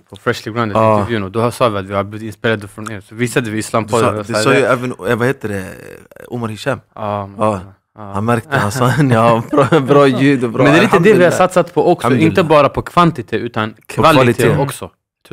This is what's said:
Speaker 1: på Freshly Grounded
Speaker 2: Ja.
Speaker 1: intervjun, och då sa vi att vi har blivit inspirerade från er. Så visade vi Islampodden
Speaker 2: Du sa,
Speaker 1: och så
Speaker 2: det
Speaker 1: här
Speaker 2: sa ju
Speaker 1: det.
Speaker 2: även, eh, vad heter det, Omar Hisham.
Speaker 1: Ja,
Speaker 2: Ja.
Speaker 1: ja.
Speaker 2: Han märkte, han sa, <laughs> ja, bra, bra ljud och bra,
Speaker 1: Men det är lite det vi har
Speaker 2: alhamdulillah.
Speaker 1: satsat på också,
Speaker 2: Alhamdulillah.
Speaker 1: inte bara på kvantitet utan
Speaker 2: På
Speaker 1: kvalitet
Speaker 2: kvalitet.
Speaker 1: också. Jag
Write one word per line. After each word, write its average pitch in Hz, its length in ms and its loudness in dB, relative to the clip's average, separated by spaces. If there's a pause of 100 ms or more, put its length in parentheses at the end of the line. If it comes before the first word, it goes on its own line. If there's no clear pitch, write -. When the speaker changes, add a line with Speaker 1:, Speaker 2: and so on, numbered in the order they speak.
Speaker 1:
på 98 60 -20
Freshly 113 380 -6
Grounded 110 240 -2
Speaker 2:
Ja. 110 220 4
Speaker 1:
intervjun, 104 240 -4
och 95 80 -10
då 113 200 -2
sa 123 180 0
vi 101 100 -4
att 95 60 -8
vi 98 80 -12
har 98 100 0
blivit 107 240 -12
inspirerade 104 400 -4
från 107 240 -14
er. 98 100 -14
Så - 140 -20
visade 120 360 -2
vi 110 60 -4
Islampodden 110 480 -2
Speaker 2:
Du 101 80 0
sa, 107 60 -6
Speaker 1:
och 101 60 -8
så 113 60 -8
Speaker 2:
det 117 60 -2
Speaker 1:
här 127 60 0
Speaker 2:
sa 139 100 2
ju 139 80 2
Speaker 1:
det. 113 80 0
Speaker 2:
även, 123 220 -2
eh, 104 240 -4
vad 120 120 0
heter 135 220 -6
det, 98 160 -8 (600)
Omar 117 200 -8
Hisham. 107 320 -6 (160)
Speaker 1:
Ja, 104 420 -6
Speaker 2:
Ja. 107 240 0 (340)
Speaker 1:
ja. 104 180 -16
Speaker 2:
Han 104 120 -4
märkte, 120 320 0
han 104 140 -2
sa, 123 260 0
<laughs> 143 140 2
ja, 117 400 4
bra, 151 280 4
bra 139 280 4
ljud 135 360 2
och 117 80 -2
bra, 127 120 0
Speaker 1:
Men 143 100 4
det 160 60 4
är - 40 2
lite - 160 2
det 165 40 2
vi 208 60 6
har 208 60 6
Speaker 2:
alhamdulillah. 165 220 4
Speaker 1:
satsat - 360 0
på 156 180 2
också, 165 160 0
Speaker 2:
Alhamdulillah. 131 240 2
Speaker 1:
inte 190 120 2
bara 147 260 4
på 120 120 -6
kvantitet 120 600 0
utan 110 320 -4
Speaker 2:
På - 120 -20
Speaker 1:
kvalitet 131 580 2
Speaker 2:
kvalitet. 113 200 2
Speaker 1:
också. 135 220 -8
Jag - 480 -20